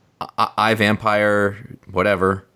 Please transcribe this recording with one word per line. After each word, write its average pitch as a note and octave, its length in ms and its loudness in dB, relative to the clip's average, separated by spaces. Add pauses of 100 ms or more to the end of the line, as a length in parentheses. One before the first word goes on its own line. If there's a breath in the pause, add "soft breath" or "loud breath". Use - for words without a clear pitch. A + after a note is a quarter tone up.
(220)
I, - 60 -12 (120)
I, A2+ 180 2
I G#2+ 160 2
Vampire, G#2 840 0 (340)
whatever. F#2+ 540 0 (100)